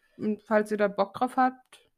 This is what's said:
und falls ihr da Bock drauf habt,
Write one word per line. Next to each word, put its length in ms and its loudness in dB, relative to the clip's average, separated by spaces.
und 240 -4
falls 300 0
ihr 40 -2
da 120 2
Bock 260 -2
drauf 220 -4
habt, 600 -2